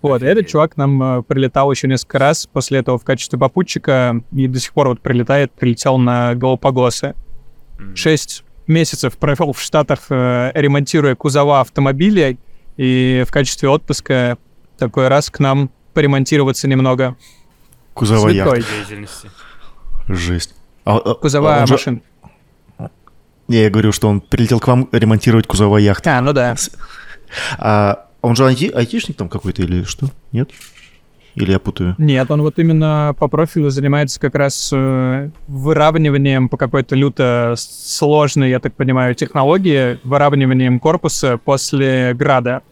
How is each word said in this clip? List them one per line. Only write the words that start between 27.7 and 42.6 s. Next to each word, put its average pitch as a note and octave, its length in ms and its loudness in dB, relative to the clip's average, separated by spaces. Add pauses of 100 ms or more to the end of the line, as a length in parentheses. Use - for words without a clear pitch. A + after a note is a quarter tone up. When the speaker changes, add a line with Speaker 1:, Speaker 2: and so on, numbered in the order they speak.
Speaker 3:
он A#2+ 80 4
же C3 100 4
айти-, C3 300 2
айтишник C#3+ 420 -4
там F2+ 120 -6
какой-то G2 340 -6
или F2+ 220 -2
что? - 240 -6 (240)
Нет? B2 180 -2 (840)
Или F#2+ 160 0
я F#2+ 80 2
путаю? F#2 380 -4
Speaker 1:
Нет, C3+ 320 2
он D3 120 0
вот D3+ 160 -2
именно D#3 600 2
по D3 100 0
профилю D3+ 420 0
занимается C#3 480 -2
как C3+ 160 -4
раз, C#3 380 -2
э, C3 580 -2 (160)
выравниванием C#3+ 1000 2
по - 80 -4
какой-то C3+ 400 -2
люто B2 600 0
с-, - 420 -12
сложной, D3 520 2
я B2+ 80 0
так - 160 -6
понимаю, B2+ 400 0
технологии, C#3 880 0
выравниванием C3 800 2
корпуса D3 580 0
после C3 760 0
града. B2+ 580 0